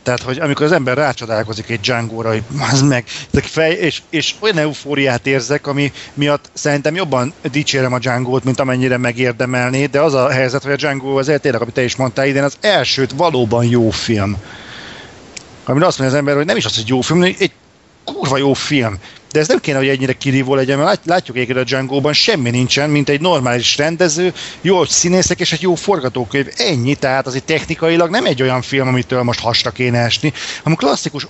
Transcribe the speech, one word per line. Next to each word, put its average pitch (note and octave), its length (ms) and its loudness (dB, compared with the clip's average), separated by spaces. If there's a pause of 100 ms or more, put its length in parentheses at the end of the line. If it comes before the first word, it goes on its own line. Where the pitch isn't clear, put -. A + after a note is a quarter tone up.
Tehát, B2 180 -2
hogy B2+ 180 -4
amikor D3 260 0
az D3+ 60 4
ember B2+ 260 2
rácsodálkozik A2+ 720 -2
egy A2+ 100 -2
Django-ra, A2+ 500 -2
hogy A2 140 0 (280)
„az C3+ 100 4
meg”, C3+ 240 2 (260)
ezek C#3 120 2
fej-, D#3+ 360 0
és, D#3+ 300 -2
és - 300 -2
olyan G#3 180 0
eufóriát C#3 680 -2
érzek, C3+ 400 0
ami C#3+ 240 -2 (220)
miatt D3 400 0
szerintem D3+ 420 0
jobban C#3 380 -2 (180)
dicsérem C3 420 0
a B2 60 0
Django-t, B2+ 440 0
mint B2+ 160 0
amennyire B2+ 380 2
megérdemelné, B2 880 0
de C#3 160 2
az D#3 120 4
a C3 160 4
helyzet, C3 340 0
hogy C3+ 80 -2
a C#3+ 40 0
Django C3+ 420 -2
azért C3+ 240 0
tényleg, A#2+ 200 0
amit A#2 120 -4
te C3 100 0
is A#2+ 120 -2
mondtál C3 320 0
idén, C#3 160 2
az C#3+ 180 -2
első C#3 540 2
valóban B2 500 2
jó A#2 240 4
film. G#2 480 -2 (1300)
Amire C#3+ 160 2
azt D#3+ 140 2
mondja C3 180 2
az D3 40 2
ember, C#3+ 140 2
hogy C#3+ 100 2
nem G#3+ 120 0
is - 80 0
az, G#2+ 100 -2
hogy G#2+ 120 -4
jó B2+ 140 2
film, D#3 180 2
hanem F#3 200 2
egy F#3+ 120 0 (520)
kurva D3 340 -2
jó C#3 160 2
film. A#2+ 440 0 (340)
De D3+ 80 2
ez D#3 80 2
nem - 120 2
kéne, C#3 180 -2
hogy C3+ 100 2
ennyire C3+ 260 0
kirívó C3+ 420 0
legyen, C3+ 220 2
mert D#3+ 120 2
lát-, - 160 0
látjuk E3 300 0
egyébként B2+ 240 -2
a C3 40 2
Django-ban, C3+ 500 0
semmi C#3+ 360 2
nincsen, B2+ 400 0
mint D3 200 2
egy C#3+ 120 2
normális B2+ 560 2
rendező, E3 560 0 (280)
jó F3 240 4
színészek F3 540 2
és E3+ 140 0
egy D#3 80 -2
jó F3 140 2
forgatókönyv. C3 720 -2 (100)
Ennyi, C#3+ 380 0
tehát C3+ 320 0
azért B2+ 160 -4
technikailag E3 680 0
nem G#3+ 160 0
egy C3+ 160 0
olyan B2+ 200 2
film, C3+ 260 0
amitől B2+ 360 0
most A#2+ 160 0
hasra A#2 320 -2
kéne B2 280 0
esni, A#2+ 340 0 (300)
hanem D#3+ 140 2
klasszikus - 520 -2